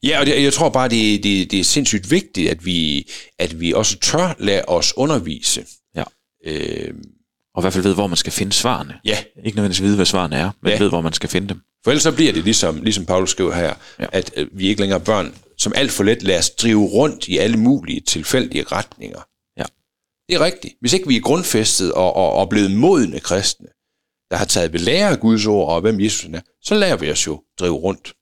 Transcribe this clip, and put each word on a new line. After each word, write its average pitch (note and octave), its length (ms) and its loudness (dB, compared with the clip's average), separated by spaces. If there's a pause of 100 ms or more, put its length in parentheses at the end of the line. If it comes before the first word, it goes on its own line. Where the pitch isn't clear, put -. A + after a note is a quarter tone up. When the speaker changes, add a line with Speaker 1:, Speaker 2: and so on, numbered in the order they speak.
Speaker 1:
Ja, C#3+ 180 2
og C#3+ 60 4
det, C#3+ 160 2
jeg C#3 100 4
tror D#3+ 160 2
bare, B2+ 200 0
det, G#2+ 360 2
det, G2 260 0
det G2 100 0
er F2 40 -2
sindssygt G#2+ 460 0
vigtigt, D#3 400 0
at E2 140 -4
vi, D#2+ 460 -2 (280)
at E2 220 -4
vi E2+ 120 0
også - 260 0
tør F3 400 0
lade G2 300 0
os E2+ 280 0
undervise. E2+ 680 -2 (320)
Speaker 2:
Ja. - 60 -6 (440)
Speaker 1:
Øhm. D2 560 -8 (520)
Speaker 2:
Og F2+ 60 -4
i - 20 -2
hvert F#2 100 2
fald F#2+ 120 0
ved, G2 100 4
hvor G2+ 120 0
man F2 100 -2
skal - 160 -2
finde G2+ 200 -4
svarene. D2 420 -2 (100)
Speaker 1:
Ja. G#2+ 140 0 (260)
Speaker 2:
Ikke G#2+ 120 -4
nødvendigvis G2 260 0
vide, G2+ 140 4
hvad F#2+ 100 2
svarene E2+ 300 0
er, E2+ 140 -2 (120)
men F2 100 2
Speaker 1:
Ja. G#2+ 60 0
Speaker 2:
ved, G#2 100 4
hvor E2+ 120 0
man E2 120 -2
skal - 160 -6
finde G2 200 -2
dem. F2+ 120 -6 (240)
Speaker 1:
For A2+ 60 2
ellers D3 120 2
så D#3+ 100 2
bliver C3+ 200 2
det E2+ 120 -2
ligesom, F2 380 0
ligesom G2 240 -2
Paulus F#2 240 0
skriver F2 240 0
her, E2+ 200 -2 (240)
Speaker 2:
Ja. - 140 -6
Speaker 1:
at, F#2 240 -2
øh, D2 180 -2
vi F#2+ 120 -6
er - 20 4
ikke G2+ 120 0
længere G2 200 0
børn, F#2 340 -2 (240)
som G#2 180 -2
alt C3 160 0
for - 120 0
let G#2+ 180 2
lader F#2 160 2
os - 120 0
drive G#2+ 360 2
rundt A#2+ 420 0
i F2 100 0
alle G#2+ 180 2
mulige B2 440 0
tilfældige - 720 -2
retninger. - 480 -8 (380)
Speaker 2:
Ja. - 40 -6 (680)
Speaker 1:
Det F3 120 0
er D3+ 40 4
rigtigt. - 360 -6
Hvis A#2+ 120 0
ikke F#3 160 0
vi B2+ 80 4
er A2 40 2
grundfæstet A2+ 720 0
og, F2+ 240 2
og, F2+ 160 2
og F#2 160 0
blevet G#2 220 2
modne A2+ 500 2
kristne, - 460 -2 (640)
der F2+ 60 -4
har G2 80 0
taget E2+ 280 0
ved E2 80 -2
lære D#3+ 300 2
af D3 100 -2
Guds A2 260 2
ord G2+ 280 2
og E2 60 0
hvem G#2+ 200 0
Jesus - 340 -2
er, E2 60 -8 (220)
så - 120 -2
lader F#3+ 220 2
vi D#2+ 140 -4
os - 160 -2
jo D2+ 140 -6 (200)
drive F2 140 0
rundt. F2+ 480 -6